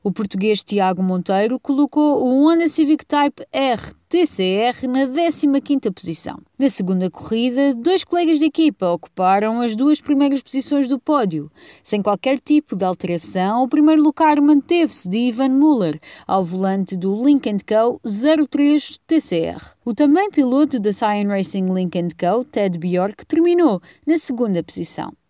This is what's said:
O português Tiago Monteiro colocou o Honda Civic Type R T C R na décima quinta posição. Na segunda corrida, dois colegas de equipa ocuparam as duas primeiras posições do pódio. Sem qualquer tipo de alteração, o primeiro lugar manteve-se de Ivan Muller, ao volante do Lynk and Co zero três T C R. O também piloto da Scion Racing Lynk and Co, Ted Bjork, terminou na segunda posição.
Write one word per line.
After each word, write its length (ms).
O 100
português 500
Tiago 400
Monteiro 560
colocou 640
o 220
Honda 240
Civic 380
Type 440
R 300
T 200
C 160
R 440
na 200
décima 560
quinta 280
posição. 480
Na 100
segunda 420
corrida, 640
dois 300
colegas 340
de 60
equipa 460
ocuparam 720
as 120
duas 280
primeiras 400
posições 460
do 100
pódio. 520
Sem 200
qualquer 360
tipo 380
de 80
alteração, 800
o 60
primeiro 340
lugar 380
manteve-se 680
de 100
Ivan 320
Muller, 480
ao 180
volante 520
do 260
Lynk 260
and 180
Co 400
zero 400
três 600
T 140
C 200
R. 200
O 100
também 360
piloto 480
da 140
Scion 360
Racing 440
Lynk 260
and 100
Co, 260
Ted 340
Bjork, 460
terminou 560
na 120
segunda 440
posição. 500